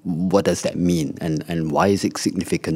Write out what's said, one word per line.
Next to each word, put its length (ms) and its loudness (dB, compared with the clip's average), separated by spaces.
what 420 2
does 180 0
that 120 -2
mean 460 0
and, 260 -2
and 240 -2
why 180 4
is 140 2
it 140 -2
significant 460 -4